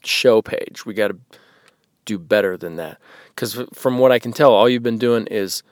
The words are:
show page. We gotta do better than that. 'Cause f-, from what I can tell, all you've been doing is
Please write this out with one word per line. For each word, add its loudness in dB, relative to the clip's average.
show 2
page. -10
We -10
gotta -2
do -6
better 0
than -12
that. -12
'Cause -8
f-, -10
from -2
what 6
I 4
can -8
tell, 6
all 6
you've -2
been -4
doing 0
is -6